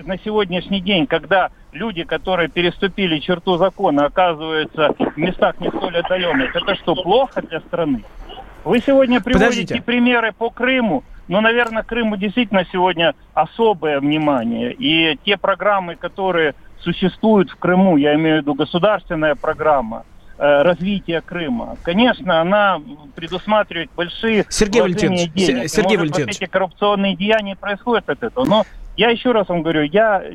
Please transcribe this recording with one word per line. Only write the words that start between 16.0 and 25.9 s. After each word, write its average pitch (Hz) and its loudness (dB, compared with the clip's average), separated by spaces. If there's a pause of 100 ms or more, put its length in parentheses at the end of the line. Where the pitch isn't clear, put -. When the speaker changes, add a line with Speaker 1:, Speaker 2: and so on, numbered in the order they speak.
Speaker 1:
существуют 190 2
в - -18
Крыму, 180 4
я 147 4
имею 156 2
в - -4
виду 143 -2
государственная 160 0
программа, 139 -2 (340)
э, 143 4
развития 175 0
Крыма, 127 -6
конечно, 185 2
она 190 2 (360)
предусматривает 175 -2
большие 196 -2
Speaker 2:
Сергей 214 2
Speaker 1:
вложения 202 2
Speaker 2:
Валентинович, 175 0
Speaker 1:
денег. 156 2
Speaker 2:
Се-, - -6
Сергей - 2